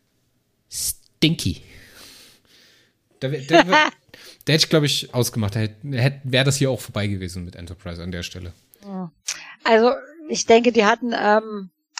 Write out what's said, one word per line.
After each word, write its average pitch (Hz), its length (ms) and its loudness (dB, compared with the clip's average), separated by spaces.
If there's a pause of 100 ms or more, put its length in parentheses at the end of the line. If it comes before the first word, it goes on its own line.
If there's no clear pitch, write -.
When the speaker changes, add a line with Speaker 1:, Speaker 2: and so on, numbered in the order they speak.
(720)
Speaker 1:
„Stinky.“ - 920 -2 (1600)
Da 135 120 -6
wär, 147 100 -8
da 139 120 -2
wär, 330 120 8
Speaker 2:
<laughs> - 800 -2
Speaker 1:
da 139 80 2
hätte 156 120 4
ich, - 40 -6
glaub 160 140 4
ich, - 320 -4
ausgemacht. 117 420 -2
Da 110 40 -2
hätt, 107 160 -4 (160)
hätt, 135 320 0
wär 127 200 2
das 139 120 2
hier 135 140 0
auch 120 100 -4
vorbei 104 260 -6
gewesen 92 380 -6
mit 87 120 -16
Enterprise 87 460 -14
an 90 100 -8
der 87 100 -8
Stelle. 90 300 -12 (300)
Speaker 2:
Ja. 190 280 -12 (540)
Also, 226 280 4 (360)
ich 226 180 -4
denke, 233 260 6
die 220 120 4
hatten, 226 340 0
ähm, 208 520 0 (300)